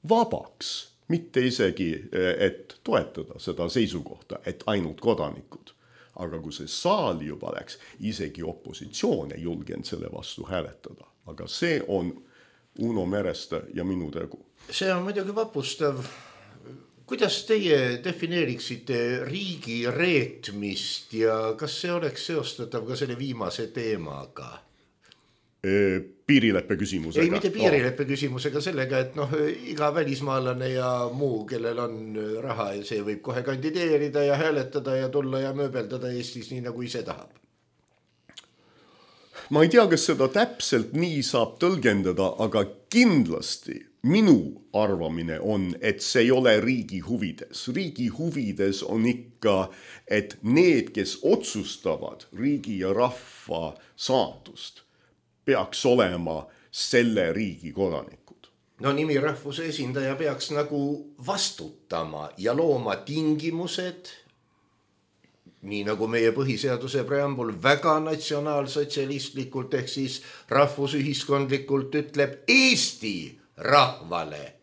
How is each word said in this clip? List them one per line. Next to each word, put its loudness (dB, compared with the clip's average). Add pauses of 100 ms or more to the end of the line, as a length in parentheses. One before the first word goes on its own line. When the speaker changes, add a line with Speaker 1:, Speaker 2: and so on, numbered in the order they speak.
Speaker 1:
Vabaks, 0 (160)
mitte 0
isegi, 0 (300)
et -2
toetada -2
seda -4
seisukohta, -2
et -10
ainult -2
kodanikud. -2 (480)
Aga -8
kui -10
see -12
saali -2
juba -8
läks, -12 (220)
isegi -6
opositsioon -4
ei -8
julgenud -8
selle -10
vastu -12
hääletada. -10 (240)
Aga -12
see -2 (100)
on 0 (720)
Uno 0
Mereste -4 (120)
ja -4
minu -4
tegu. -10 (300)
Speaker 2:
See -2
on -2
muidugi -4
vapustav. -2 (1040)
Kuidas 0
teie 4
defineeriksite -2 (300)
riigi -6
reetmist -2
ja 2
kas -8
see -2
oleks -4
seostatav -6
ka -4
selle -4
viimase -4
teemaga? -6 (1120)
Speaker 1:
Ee, 4 (260)
piirileppe 4
küsimusega. 0
Speaker 2:
Ei, 4
mitte 0
Speaker 1:
Aa. 0
Speaker 2:
piirileppe 2
küsimusega, -2
sellega, -2
et -8
noh, -2 (400)
iga 0
välismaalane 0
ja 0 (260)
muu, 0
kellel -4
on -4 (480)
raha, -4 (100)
see -4
võib -4
kohe -4
kandideerida 0
ja 4
hääletada 0
ja -2
tulla 0
ja -4
mööbeldada -4
Eestis -8
nii, -8
nagu -6
ise -6
tahab. -10 (2250)
Speaker 1:
Ma 10
ei 8
tea, 10
kas 4
seda 4
täpselt 2
nii 0
saab 2
tõlgendada, 4 (100)
aga 2 (240)
kindlasti 4 (320)
minu 8 (360)
arvamine 0
on, 0
et 0
see 4
ei 6
ole 6
riigi -2
huvides. -6
Riigi -2
huvides -2
on 2
ikka, 2 (420)
et 0
need, 6
kes -4
otsustavad -2
riigi -2
ja 0
rahva -2 (180)
saatust, -2 (580)
peaks 2
olema 2 (240)
selle 2
riigi -4
kodanikud. -4 (300)
Speaker 2:
No 0
nimi 2
rahvuse -4
esindaja -2
peaks -4
nagu -2 (460)
vastutama -6
ja 0
looma 2
tingimused, -4 (1500)
nii -6
nagu 0
meie 4
põhiseaduse -2
preambul -2 (100)
väga 6
natsionaalsotsialistlikult -4
ehk -4
siis -4 (320)
rahvusühiskondlikult 0
ütleb, 0
Eesti 4 (420)
rahvale 2 (200)